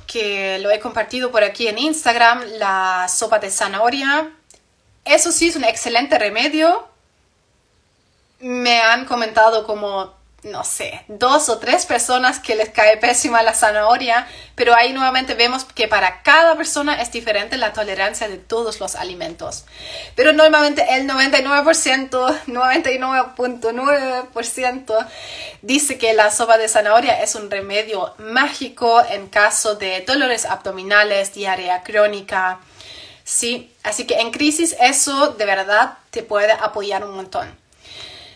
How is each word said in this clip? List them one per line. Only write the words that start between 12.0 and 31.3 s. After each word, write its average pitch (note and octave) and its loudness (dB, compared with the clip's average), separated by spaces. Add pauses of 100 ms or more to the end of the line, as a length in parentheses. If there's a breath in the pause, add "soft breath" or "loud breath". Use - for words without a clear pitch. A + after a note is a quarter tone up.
que - -4
les G#3+ 0
cae G#3+ 6
pésima A#3+ 2
la A3 2
zanahoria, A#3 2 (280 loud breath)
pero A#3+ 4
ahí A#3+ 6
nuevamente C4 0
vemos A#3+ 0
que A3 -4
para F#3+ 0
cada D#4+ 6
persona D4 -2
es A#3+ -8
diferente A3+ -4
la B3 -2
tolerancia G#3 -4
de F#3+ -10
todos A3+ -6
los F#3+ -8
alimentos. F3 -12 (500 loud breath)
Pero C#4+ 4
normalmente D4+ 4
el C4 0
noventa C#4 2
y C4 2
nueve C#4+ 2
por D#4+ 4
ciento, C4 0 (120)
noventa B3+ 0
y C4 -4
nueve C4 -2
punto A#3+ -4
nueve C4 0
por A#3 -6
ciento, B3+ -4 (680 loud breath)
dice B3+ 0
que A3+ 2
la G#3+ 4
sopa A3+ 4
de A3 -2
zanahoria A3 2
es - -2
un G#3 -10
remedio G3 -6
mágico A#3 0
en G3 -8
caso G#3+ 2
de F#3+ -6
dolores B3+ 0
abdominales, G3 0